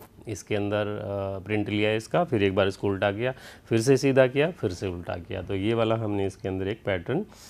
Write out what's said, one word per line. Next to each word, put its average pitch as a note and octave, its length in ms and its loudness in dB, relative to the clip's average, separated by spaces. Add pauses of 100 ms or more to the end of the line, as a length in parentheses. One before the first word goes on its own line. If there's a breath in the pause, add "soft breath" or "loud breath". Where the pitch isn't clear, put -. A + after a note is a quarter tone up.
(280)
इसके G#2+ 280 -6
अंदर, G2+ 300 0
अ, G2 580 -6
प्रिंट G#2 240 -2
लिया G#2 260 2
इसका, D#3 300 -2
फिर A2+ 180 2
एक G2 120 4
बार G2 140 4
इसको G2 180 -4
उल्टा G2 260 2
किया, B2 220 -4 (320 loud breath)
फिर A2+ 140 2
से C3 160 6
सीधा C3 300 6
किया, C#3 240 2
फिर G#2 220 -4
से F#2+ 160 -6
उल्टा F2+ 280 -6
किया, F#2 260 -8
तो F#2+ 120 -4
ये G2+ 200 0
वाला A2+ 220 2
हमने G#2 300 -2
इसके G2 220 -6
अंदर F#2+ 200 -2
एक A2 160 -6
पैटर्न G#2 420 -2 (240 loud breath)